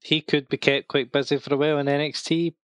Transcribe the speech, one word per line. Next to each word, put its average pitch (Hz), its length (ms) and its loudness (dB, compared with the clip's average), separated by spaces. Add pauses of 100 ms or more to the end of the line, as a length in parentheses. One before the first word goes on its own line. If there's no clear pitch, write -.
he 156 200 -2
could 147 280 0
be 135 80 -2
kept 139 320 0
quite 135 220 -2
busy 139 280 0
for - 160 -10
a - 20 4
while 147 220 2
in 143 100 -2
N 143 120 2
X 147 220 -6
T, 165 320 -2 (120)